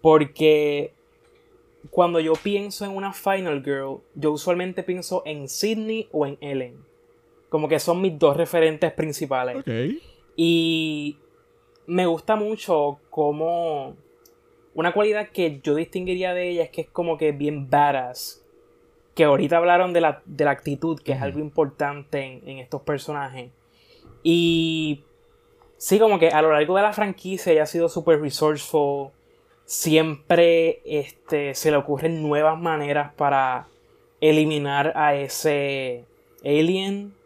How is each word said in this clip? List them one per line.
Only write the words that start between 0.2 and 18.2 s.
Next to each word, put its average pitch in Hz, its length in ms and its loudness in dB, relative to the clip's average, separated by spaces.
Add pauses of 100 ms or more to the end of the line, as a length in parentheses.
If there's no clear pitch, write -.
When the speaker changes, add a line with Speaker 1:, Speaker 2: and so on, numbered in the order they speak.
Speaker 1:
cuando 170 300 2
yo 160 140 0
pienso 202 520 -6
en 196 60 -8
una 196 200 -8
Final 185 500 -2
Girl, 135 360 -6 (160)
yo 151 180 0
usualmente 180 500 -4
pienso 180 440 -6
en 147 220 -10
Sidney 220 640 -4
o 147 140 -2
en 143 140 -10
Ellen. 131 360 -8 (760)
Como 156 180 0
que 151 100 2
son 175 220 0
mis 180 180 0
dos 147 180 6
referentes 160 560 2
principales. 135 680 -4
Speaker 2:
Ok. 269 100 -10 (680)
Speaker 1:
Y 160 840 0 (680)
me 180 200 0
gusta 170 280 0
mucho 190 640 -2 (120)
cómo 156 880 -2 (760)
una 170 180 0
cualidad 208 360 0
que 156 340 -2
yo 147 140 0
distinguiría 185 580 -4
de 180 160 -2
ella 170 140 -2
es - 60 -16
que - 100 -10
es 156 100 -8
como 170 260 -2
que 151 160 0
bien 143 380 -4
badass. 139 720 0 (720)